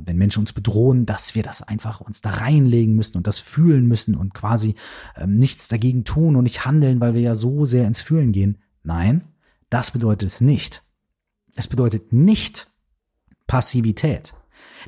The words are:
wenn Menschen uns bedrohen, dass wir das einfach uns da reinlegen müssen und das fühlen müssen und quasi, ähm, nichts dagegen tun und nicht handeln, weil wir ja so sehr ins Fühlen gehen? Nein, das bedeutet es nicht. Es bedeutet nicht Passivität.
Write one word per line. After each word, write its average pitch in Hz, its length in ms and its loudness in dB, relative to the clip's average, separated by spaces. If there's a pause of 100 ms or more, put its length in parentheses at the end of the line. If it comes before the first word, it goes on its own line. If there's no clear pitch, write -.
wenn 85 120 -4
Menschen 101 240 2
uns 104 120 -4
bedrohen, 113 540 2
dass - 280 -4
wir 113 80 -2
das - 200 -10
einfach 107 380 -8
uns - 200 -14
da 107 100 -6
reinlegen 117 640 2
müssen 110 220 0
und 90 100 -4
das 104 140 -4
fühlen 147 460 2
müssen 113 280 0
und 98 180 -6
quasi, 110 440 -2 (400)
ähm, 101 200 -2
nichts 131 300 0
dagegen 120 380 -2
tun 156 320 2
und 123 80 4
nicht - 200 -4
handeln, 131 360 2
weil 117 140 0
wir 120 80 2
ja 117 120 0
so 131 300 -2
sehr 123 220 2
ins 110 140 -2
Fühlen 151 300 0
gehen? 98 280 0 (260)
Nein, 87 400 0 (460)
das 120 200 -2
bedeutet 107 380 -2
es - 120 -6
nicht. - 440 0 (720)
Es 117 100 -6
bedeutet 117 460 -2
nicht 175 580 2 (800)
Passivität. 120 840 -2 (540)